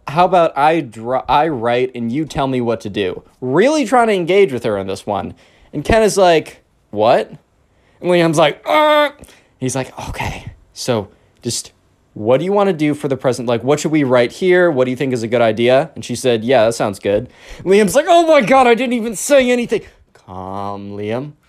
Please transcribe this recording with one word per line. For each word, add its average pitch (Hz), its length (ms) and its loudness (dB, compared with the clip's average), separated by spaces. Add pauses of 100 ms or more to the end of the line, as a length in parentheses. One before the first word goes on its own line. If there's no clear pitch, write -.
how 160 160 2
about 175 340 2
I 156 220 2
dra-, 113 480 -6
I 147 220 2
write 123 440 -2
and 117 160 -6
you 147 140 -4
tell 143 240 -4
me 127 140 -2
what 117 200 -2
to 107 80 -10
do?" 95 340 -4 (180)
Really 226 440 2
trying 240 220 2
to 214 60 0
engage 180 400 2
with 117 100 -6
her 107 140 -2
in 98 100 -6
this 98 180 -8
one. 95 280 -6 (400)
And 147 100 -8
Ken 220 180 0
is 190 160 0
like, 175 440 2 (300)
"What?" 117 380 2 (720)
And 175 80 -4
Liam's 165 280 2
like, 156 280 2
"Uh." 302 460 2 (480)
He's 127 160 -6
like, 131 220 -8 (120)
"Okay, - 420 -10 (220)
so 107 360 -4 (320)
just - 320 -10 (400)
what 113 260 0
do 160 40 -4
you 185 80 -4
wanna 202 220 2
do 151 200 -2
for 147 140 -6
the 131 80 -2
present? 123 320 -4
Like, 117 160 -2
what 147 160 0
should 156 140 -4
we 151 100 2
write 123 300 2
here? 180 360 2
What 131 140 0
do 127 80 -2
you 127 60 -6
think 131 160 -2
is 113 100 -4
a 113 60 -6
good 117 120 0
idea?" 117 540 2
And 113 80 -14
she 127 100 -8
said, 117 300 -2
"Yeah, 120 220 4
that 117 80 2
sounds 110 260 -4
good." 104 300 -2 (340)
Liam's 196 320 2
like, 302 140 2
"Oh 339 180 6
my 302 140 6
God, 254 260 4
I 233 80 6
didn't 247 160 -4
even 233 240 -4
say 262 340 2
anything." 240 340 -2 (280)
Calm, 98 880 -10
Liam. 117 340 -8 (180)